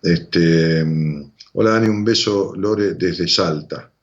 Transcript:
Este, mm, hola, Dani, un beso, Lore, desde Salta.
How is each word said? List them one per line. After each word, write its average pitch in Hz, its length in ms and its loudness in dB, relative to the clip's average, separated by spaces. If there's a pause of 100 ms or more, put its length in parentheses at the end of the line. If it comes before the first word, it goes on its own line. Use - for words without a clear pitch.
Este, 82 800 2
mm, 78 500 -2 (220)
hola, 110 180 2
Dani, 113 160 2
un 104 160 0
beso, 101 520 0
Lore, 101 380 0
desde 87 340 -2
Salta. 78 600 -4 (120)